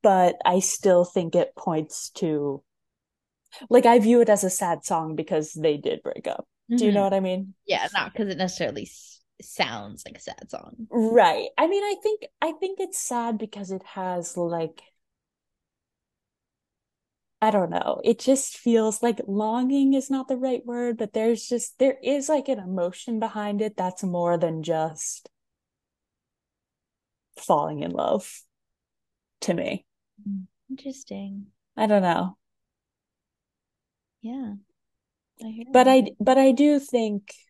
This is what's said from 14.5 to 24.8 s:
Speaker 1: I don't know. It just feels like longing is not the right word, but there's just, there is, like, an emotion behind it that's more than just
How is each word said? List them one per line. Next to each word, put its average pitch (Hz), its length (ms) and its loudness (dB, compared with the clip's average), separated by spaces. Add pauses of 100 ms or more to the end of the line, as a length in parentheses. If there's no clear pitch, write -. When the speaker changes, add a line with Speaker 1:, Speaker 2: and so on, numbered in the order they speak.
Speaker 1:
I 220 120 4
don't 185 180 2
know. - 340 -2
It 233 140 2
just - 400 0
feels 220 440 0
like 240 260 -2
longing 254 680 0
is 269 160 -2
not 269 160 -4
the 262 100 -4
right 254 300 -4
word, 240 320 -4
but 214 140 -6
there's 226 340 0
just, - 320 -6
there 262 240 4
is, 277 260 -2
like, 285 200 0
an 254 100 -2
emotion 190 640 -6
behind 208 420 -4
it 214 140 -6
that's 185 260 -4
more 175 340 0
than 160 280 -2
just 160 680 -6 (2000)